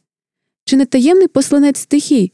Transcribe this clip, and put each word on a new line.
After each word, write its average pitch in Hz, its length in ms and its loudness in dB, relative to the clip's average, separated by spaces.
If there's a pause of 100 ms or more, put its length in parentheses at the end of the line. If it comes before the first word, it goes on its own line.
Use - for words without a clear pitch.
(640)
Чи 269 120 -2
не 269 80 2
таємний 320 420 2
посланець 285 520 0
стихій 285 540 -2